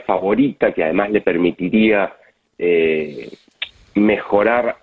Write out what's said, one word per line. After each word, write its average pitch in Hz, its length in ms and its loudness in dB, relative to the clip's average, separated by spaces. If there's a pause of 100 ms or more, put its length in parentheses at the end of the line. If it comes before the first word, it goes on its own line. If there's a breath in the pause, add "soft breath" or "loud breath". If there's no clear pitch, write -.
favorita, 104 680 0
que 87 120 -2
además 98 260 0
le 104 120 2
permitiría, 92 920 0 (420 soft breath)
eh, 80 760 -2 (640)
mejorar 107 880 0